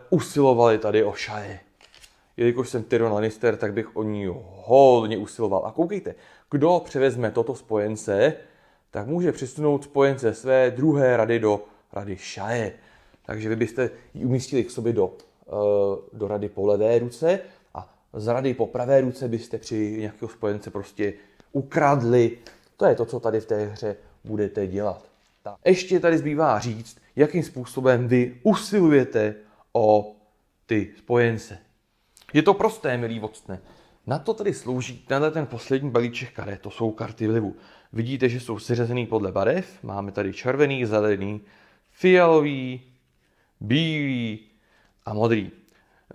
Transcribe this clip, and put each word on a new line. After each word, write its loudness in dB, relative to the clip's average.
usilovali 4
tady 2
o -2
Shae. -10
Jelikož 0
jsem -4
Tyrion 0
Lannister, 0
tak -4
bych -6
o -4
ní -4
hodně 6
usiloval. -2
A -8
koukejte, -4
kdo 2
převezme 0
toto -2
spojence, 0
tak -8
může -2
přesunout -2
spojence 0
své 2
druhé 2
rady 2
do 0
rady -8
Shae. -6
Takže -8
vy -2
byste -2
ji -8
umístili 0
k -6
sobě -2
do, 0
eh, -14
do -6
rady -4
po -4
levé 4
ruce -2
a -16
z -8
rady 0
po -2
pravé 2
ruce -4
byste -6
při -4
nějakého -10
spojence -6
prostě -6
ukradli. 2
To 0
je 6
to, -2
co -8
tady -2
v -8
té -2
hře -8
budete -4
dělat. -4
Tak. -12
Ještě 2
tady 2
zbývá 0
říct, -8
jakým 2
způsobem 0
vy 2
usilujete 2
o 4
ty -2
spojence. 0
Je 4
to 4
prosté, -2
milý -6
vocne. -12
Na -4
to -6
tady -4
slouží -8
tenhle 0
ten -4
poslední -4
balíček -2
karet, -12
to -14
jsou -2
karty -6
vlivu. 0
Vidíte, -2
že -4
jsou -8
seřazený -2
podle -2
barev. -2
Máme -10
tady -6
červený, 0
zelený, 0
fialový, 2
bílý -2
a -8
modrý. 0